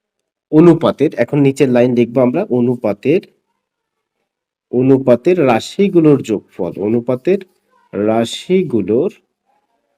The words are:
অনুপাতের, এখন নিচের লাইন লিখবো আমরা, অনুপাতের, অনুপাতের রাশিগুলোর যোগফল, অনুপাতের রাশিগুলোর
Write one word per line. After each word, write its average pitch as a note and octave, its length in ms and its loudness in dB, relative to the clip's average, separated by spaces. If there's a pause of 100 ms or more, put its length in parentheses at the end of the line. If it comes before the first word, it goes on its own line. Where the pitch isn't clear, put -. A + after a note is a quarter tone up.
(520)
অনুপাতের, D3+ 640 4
এখন C3 240 -2
নিচের C#3 300 0
লাইন B2 260 2
লিখবো A#2+ 260 0
আমরা, C3 280 -2
অনুপাতের, B2 720 -2 (1500)
অনুপাতের C3+ 720 2
রাশিগুলোর D3+ 760 0
যোগফল, F#2 560 -6
অনুপাতের A#2+ 600 -2 (560)
রাশিগুলোর A#2 1200 -2 (880)